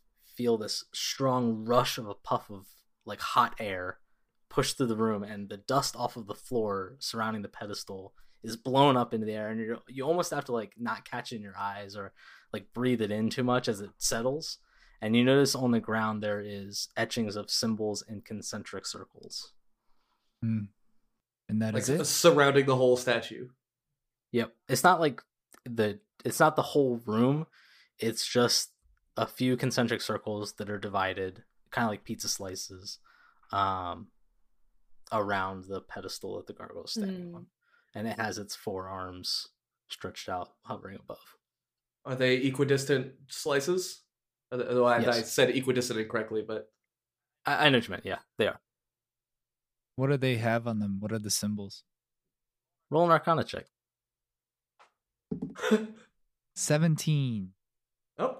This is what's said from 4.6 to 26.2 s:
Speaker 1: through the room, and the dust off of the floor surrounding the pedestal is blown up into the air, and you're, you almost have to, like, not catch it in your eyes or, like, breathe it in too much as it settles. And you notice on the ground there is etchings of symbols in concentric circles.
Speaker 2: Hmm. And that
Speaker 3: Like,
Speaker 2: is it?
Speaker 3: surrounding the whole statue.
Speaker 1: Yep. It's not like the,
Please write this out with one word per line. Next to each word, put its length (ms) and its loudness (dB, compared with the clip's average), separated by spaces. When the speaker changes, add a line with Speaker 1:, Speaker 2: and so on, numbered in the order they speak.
Speaker 1:
through 140 0
the 100 2
room, 260 0
and 260 -10
the 100 -10
dust 380 0
off 200 -4
of 100 -12
the 80 -8
floor 640 -4
surrounding 440 -4
the 60 -8
pedestal 640 -12
is 140 -10
blown 400 6
up 160 0
into 140 -2
the 80 -4
air, 160 -6
and 100 -4
you're, 180 -6
you 160 -8
almost 260 0
have 160 -4
to, 60 -6
like, 260 -4
not 300 -8
catch 240 -8
it 40 -10
in 60 -10
your 160 -14
eyes 380 -8
or, 160 -10
like, 200 -8
breathe 300 2
it 80 0
in 180 0
too 160 -2
much 240 2
as 120 -2
it 180 -12
settles. 600 -2
And 120 2
you 100 6
notice 300 6
on 180 2
the 80 4
ground 420 -2
there 220 -2
is 520 -8
etchings 400 -2
of 140 -8
symbols 580 -2
in 140 -10
concentric 640 -10
circles. 680 -14
Speaker 2:
Hmm. 220 0
And 140 2
that 120 0
Speaker 3:
Like, 80 0
Speaker 2:
is 80 -2
it? 160 2
Speaker 3:
surrounding 600 8
the 100 4
whole 200 6
statue. 520 -2
Speaker 1:
Yep. 220 0
It's 140 0
not 180 6
like 220 0
the, 360 0